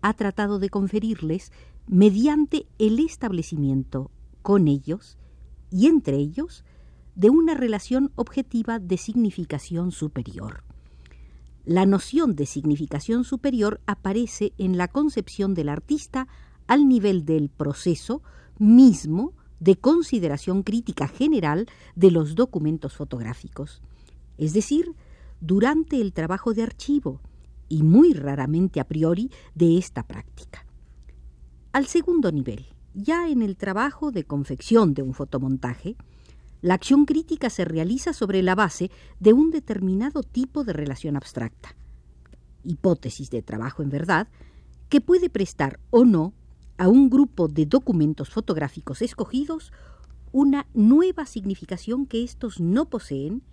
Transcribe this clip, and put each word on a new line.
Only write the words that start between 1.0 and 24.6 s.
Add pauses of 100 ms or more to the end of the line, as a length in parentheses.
mediante (120)
el
establecimiento (300)
con
ellos (520)
y
entre
ellos (500)
de
una
relación
objetiva
de
significación
superior. (1040)
La
noción
de
significación
superior
aparece
en
la
concepción
del
artista (400)
al
nivel
del
proceso (360)
mismo (260)
de
consideración
crítica
general (280)
de
los
documentos
fotográficos, (560)
es
decir, (460)